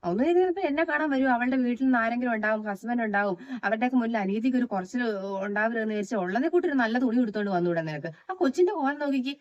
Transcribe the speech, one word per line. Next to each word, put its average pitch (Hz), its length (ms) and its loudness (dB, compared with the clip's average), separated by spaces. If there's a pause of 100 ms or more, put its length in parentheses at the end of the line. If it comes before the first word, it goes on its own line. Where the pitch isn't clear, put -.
ഒന്നും 180 200 0
ഇല്ലെങ്കിൽ 349 200 4
ചിലപ്പോ 370 180 0
എന്നെ 311 220 0
കാണാൻ 302 260 0
വരും, 269 240 2
അവളുടെ 247 240 0
വീട്ടിൽ 247 260 0
നിന്ന് 262 140 4
ആരെങ്കിലും 233 360 0
ഉണ്ടാവും, 214 320 0
ഹസ്ബൻഡ് 220 360 -2
ഉണ്ടാവും, 202 360 0 (260)
അവരുടെയൊക്കെ 226 340 0
മുന്നിൽ 233 200 0
അനീതിക്ക് 220 400 0
ഒരു 240 80 2
കുറച്ചിൽ 208 380 -4 (380)
ഉണ്ടാവരുതെന്ന് 214 520 -2
വിചാരിച്ചാൽ 208 240 -2
ഉള്ളതേ 196 300 0
കൂട്ടി 349 200 2
ഒരു 285 80 0
നല്ല 233 240 2
തുണി 247 220 2
എടുത്തോണ്ട് 208 300 -2
വന്നൂടെ 175 300 2
നിനക്ക്? 156 260 -6
ആ 165 260 -12
കൊച്ചിന്റെ 359 400 2
കോലം 294 260 -2
നോക്കിക്കേ, 277 420 -2